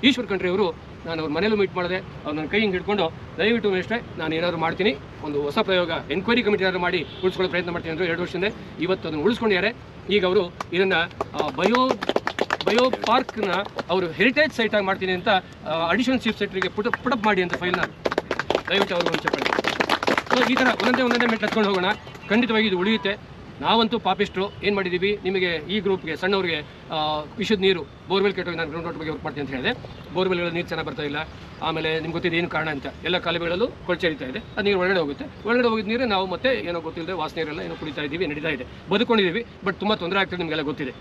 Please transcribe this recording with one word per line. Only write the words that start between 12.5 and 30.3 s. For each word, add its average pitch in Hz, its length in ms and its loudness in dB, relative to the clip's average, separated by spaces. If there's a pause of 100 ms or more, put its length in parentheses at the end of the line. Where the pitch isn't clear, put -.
ಬಯೋ 240 240 4
ಪಾರ್ಕ್ನ 220 600 0 (380)
ಅವರು 185 160 2
ಹೆರಿಟೇಜ್ 247 460 2
ಸೈಟ್ 214 220 0
ಆಗಿ 208 100 4
ಮಾಡ್ತೀನಿ 190 280 0
ಅಂತ, 180 160 0
ಆ, 165 600 0
ಅಡಿಷನಲ್ 240 320 4
ಚೀಫ್ 220 180 -2
ಸೆಕ್ರೆಟರಿಗೆ 190 360 -2
ಪುಟ್ 214 120 -2
ಅಪ್, - 180 -2
ಪುಟ್ 254 100 2
ಅಪ್ 208 100 -4
ಮಾಡಿ 202 180 4
ಅಂತ 175 120 0
ಫೈಲ್ನ 180 260 0 (880)
ದಯವಿಟ್ಟು 190 260 2
ಅವ್ರಿಗೆ 175 180 2
ಒಂದು 160 100 -2
ಚಪ್ಪಾಳೆ. - 480 0 (600)
So 240 220 4
ಈ - 20 4
ಥರ 254 120 4
ಒಂದೊಂದೇ 240 360 4
ಒಂದೊಂದೇ 240 240 4
ಮೆಟ್ಲು 220 200 0
ಹತ್ಕೊಂಡು 208 220 4
ಹೋಗೋಣ, 190 160 2 (440)
ಖಂಡಿತವಾಗಿ 220 380 4
ಇದು 185 120 2
ಉಳಿಯುತ್ತೆ. 202 640 0 (200)
ನಾವಂತೂ 220 380 4
ಪಾಪಿಸ್ಟ್ರು, 190 640 0
ಏನು 202 140 2
ಮಾಡಿದ್ದೀವಿ, 190 480 0
ನಿಮಗೆ 180 440 0
ಈ 208 120 0
ಗ್ರೂಪ್ಗೆ 180 360 0
ಸಣ್ಣವ್ರಿಗೆ, 185 440 0 (300)
ಆ, 151 300 -2 (180)
ವಿಷದ 208 200 2
ನೀರು, 185 240 4 (260)
ಬೋರ್ವೆಲ್ 196 260 2
ಕೆಟ್ಟೋಗಿ 175 240 -4
ನಾನು 165 100 -2
ಗ್ರೌಂಡ್ 165 180 -6
ವಾಟರ್ 156 140 -6
ಬಗ್ಗೆ 156 120 -4
ವರ್ಕ್ 143 120 -8
ಮಾಡ್ತೀನಿ 143 220 -6
ಅಂತ 131 180 -6
ಹೇಳಿದೆ, 240 240 -4 (260)
ಬೋರ್ವೆಲ್ಗಳ 175 340 2